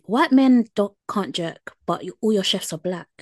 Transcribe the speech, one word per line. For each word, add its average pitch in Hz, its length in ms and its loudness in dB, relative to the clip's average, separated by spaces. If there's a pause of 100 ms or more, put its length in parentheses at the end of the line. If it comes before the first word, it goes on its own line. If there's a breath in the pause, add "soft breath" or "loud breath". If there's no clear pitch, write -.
White 240 280 0
men 262 420 6
don't, 202 200 -2 (160)
can't 180 240 -4
jerk, - 400 -10 (120)
but 170 180 -4
you, 180 160 -12
all 220 120 0
your 196 120 0
chefs - 280 -4
are 160 60 -8
black. 180 300 -8 (140)